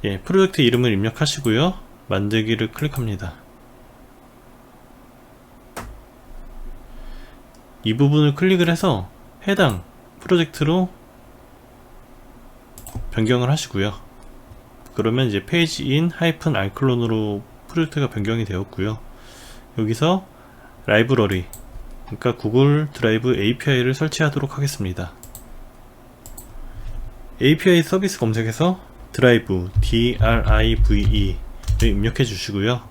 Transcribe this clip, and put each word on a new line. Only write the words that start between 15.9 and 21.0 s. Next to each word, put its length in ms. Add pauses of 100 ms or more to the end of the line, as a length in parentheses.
하이픈 440
R 160
클론으로 680 (260)
프로젝트가 420
변경이 360
되었고요. 540 (800)
여기서 480 (580)
라이브러리, 600 (600)